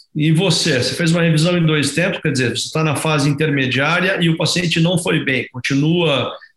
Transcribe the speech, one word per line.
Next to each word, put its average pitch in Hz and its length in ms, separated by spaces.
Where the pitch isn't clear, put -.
e 156 180
você? 160 500
Você - 120
fez 170 180
uma 170 100
revisão 165 340
em 165 80
dois 151 300
tempos, 175 260
quer 156 120
dizer, 120 240
você - 140
tá 156 120
na 151 140
fase 151 320
intermediária 143 920
e 165 80
o 160 80
paciente 165 440
não 170 180
foi 180 260
bem, - 280
continua 143 800